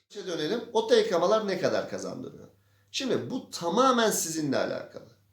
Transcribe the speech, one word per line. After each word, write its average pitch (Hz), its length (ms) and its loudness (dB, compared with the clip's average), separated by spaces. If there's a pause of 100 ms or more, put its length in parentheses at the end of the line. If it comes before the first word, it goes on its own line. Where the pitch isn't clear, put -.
(100)
İşe 196 160 -14
dönelim. 170 340 -4 (120)
Oto 220 220 2
yıkamalar 202 520 4
ne 190 140 -2
kadar 107 300 0
kazandırıyor? 92 580 -10 (420)
Şimdi 143 400 -4
bu 254 200 -10
tamamen 226 600 4
sizinle 156 480 -2
alakalı. 92 500 -6 (240)